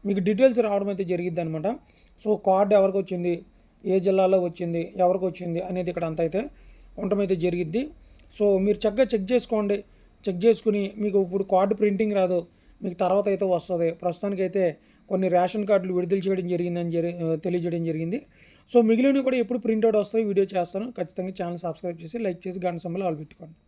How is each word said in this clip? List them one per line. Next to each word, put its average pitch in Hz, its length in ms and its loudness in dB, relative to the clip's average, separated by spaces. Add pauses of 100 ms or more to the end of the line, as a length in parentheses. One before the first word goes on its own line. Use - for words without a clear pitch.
మీకు 202 240 0
డీటెయిల్స్ 233 400 4
రావడం 202 240 0
అయితే 190 200 -6
జరిగిద్ది 175 320 -4
అనమాట. 160 240 -4 (560)
So, 214 60 -4 (180)
కార్డు 196 320 4
ఎవరికి 190 220 2
వచ్చింది, 175 320 -2 (500)
ఏ 190 160 2
జిల్లాలో 190 480 4
వచ్చింది, 170 360 -4 (200)
ఎవరికి 185 260 2
వచ్చింది 175 400 -6
అనేది 180 240 -4
ఇక్కడ 170 180 -4
అంతా 165 120 -2
అయితే 165 180 -2 (560)
ఉండటం 196 280 -2
అయితే 185 200 0
జరిగిద్ది. 175 380 -2 (540)
So, 208 80 0 (200)
మీరు 208 200 2
చక్కగా 214 280 2
చెక్ 196 200 -2
చేసుకోండి. 208 460 0 (460)
చెక్ 180 200 -4
చేసుకుని 214 360 2 (220)
మీకు 202 220 0
ఇప్పుడు 190 260 -4
కార్డు 196 240 4
ప్రింటింగ్ 208 420 0
రాదు, 180 220 2 (420)
మీకు 175 220 -6
తర్వాత 196 240 2
అయితే 196 180 0
వస్తది. 170 460 0 (100)
ప్రస్తుతానికైతే 185 640 -2 (460)
కొన్ని 185 260 0
రేషన్ 185 340 2
కార్డులు 185 240 2
విడుదల 180 320 0
చేయడం 190 220 -2
జరిగిందని 175 440 -2
జరి-, 170 320 -2
ఆ, 160 120 0
తెలియజేయడం 170 500 -2
జరిగింది. 165 340 -4 (520)
So, 240 100 8
మిగిలినవి 254 420 4
కూడా 262 140 2
ఎప్పుడు 240 220 -2
ప్రింట్అవుట్ 220 380 2
వస్తాయో 214 320 0
వీడియో 196 160 2 (100)
చేస్తాను. 190 360 -4
ఖచ్చితంగా 185 480 -6
ఛానల్ 175 260 -6
సబ్స్క్రైబ్ 170 380 -6
చేసి, 196 160 -10
లైక్ 190 280 -4
చేసి, 185 180 -8
గంట 170 140 -2
సింబల్ 180 240 -6
ఆల్ 160 160 -2
పెట్టుకోండి. 156 360 -18 (120)